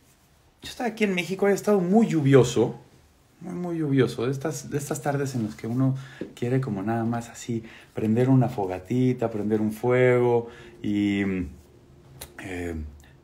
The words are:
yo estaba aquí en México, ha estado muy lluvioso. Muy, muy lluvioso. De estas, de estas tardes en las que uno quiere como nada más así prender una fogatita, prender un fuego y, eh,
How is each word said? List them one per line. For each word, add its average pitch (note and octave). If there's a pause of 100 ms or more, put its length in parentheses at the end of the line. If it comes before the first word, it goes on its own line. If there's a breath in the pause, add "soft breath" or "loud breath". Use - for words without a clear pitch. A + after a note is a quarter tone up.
(600)
yo -
estaba B3
aquí A3
en G3
México, F#3
ha G3+
estado G3
muy F#3+
lluvioso. C3+ (640)
Muy, F3
muy F3
lluvioso. C3+
De C3+
estas, C#3
de B2+
estas D3+
tardes C#3
en A2+
las G#2
que -
uno C3 (400 loud breath)
quiere B2+
como G2+
nada A2+
más A#2
así A2+ (320 loud breath)
prender A2+
una C3
fogatita, A2+
prender G#2+
un G#2+
fuego B2 (340 loud breath)
y, G2+ (1200)
eh, F2+ (480 soft breath)